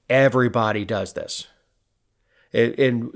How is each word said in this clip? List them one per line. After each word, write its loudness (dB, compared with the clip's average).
Everybody 2
does -6
this. -10
It, 0
and 0